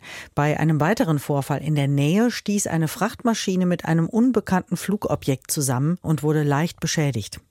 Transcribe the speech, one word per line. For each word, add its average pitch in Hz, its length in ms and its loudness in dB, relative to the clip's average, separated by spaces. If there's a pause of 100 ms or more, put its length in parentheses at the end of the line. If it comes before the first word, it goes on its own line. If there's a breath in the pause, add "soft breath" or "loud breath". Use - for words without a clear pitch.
(360 loud breath)
Bei 147 240 2
einem 156 220 2
weiteren 165 380 2
Vorfall 139 440 -2
in 151 120 0
der 143 120 2
Nähe 151 420 2
stieß 208 380 -2
eine 160 220 0
Frachtmaschine 196 760 -2
mit 175 200 0
einem 165 240 2
unbekannten 220 680 0
Flugobjekt - 760 -2
zusammen 139 520 0
und 156 200 0
wurde 151 220 2
leicht 147 380 0
beschädigt. 143 580 -2 (120)